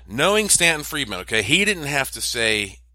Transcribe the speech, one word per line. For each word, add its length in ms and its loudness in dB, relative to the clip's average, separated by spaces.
knowing 400 2
Stanton 360 2
Friedman, 360 -6
okay, 220 0
he 220 2
didn't 200 -2
have 280 -2
to 80 -10
say 580 -2